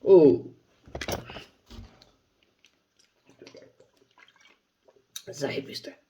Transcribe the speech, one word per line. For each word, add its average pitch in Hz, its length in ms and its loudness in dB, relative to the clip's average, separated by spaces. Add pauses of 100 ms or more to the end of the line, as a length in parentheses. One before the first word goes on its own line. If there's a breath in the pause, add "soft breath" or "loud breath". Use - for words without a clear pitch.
U. 156 440 8 (4000)
Zajebiste. 131 680 -10 (160)